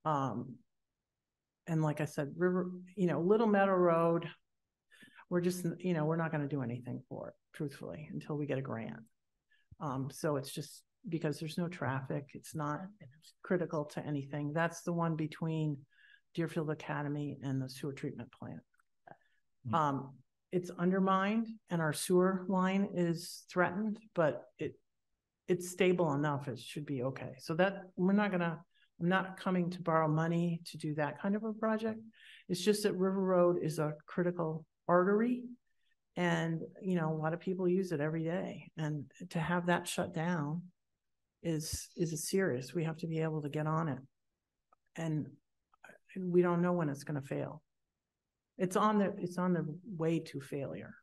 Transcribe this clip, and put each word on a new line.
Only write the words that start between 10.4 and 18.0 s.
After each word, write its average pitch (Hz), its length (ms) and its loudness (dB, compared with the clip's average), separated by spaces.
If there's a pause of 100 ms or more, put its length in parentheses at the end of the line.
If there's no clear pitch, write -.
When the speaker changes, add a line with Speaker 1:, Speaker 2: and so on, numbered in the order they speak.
Speaker 1:
just - 320 -12 (260)
because 151 300 -2
there's 160 180 -6
no 175 100 -2
traffic, 135 680 -4
it's - 220 -16
not 147 260 -4 (600)
critical 165 440 -2
to - 200 -8
anything. 147 480 -4
That's 170 300 -2
the 175 100 -2
one 165 220 0
between 156 600 -2 (580)
Deerfield 160 340 -2
Academy 147 720 -4
and 135 180 -2
the 127 80 -6
sewer 139 240 -8
treatment 127 380 -10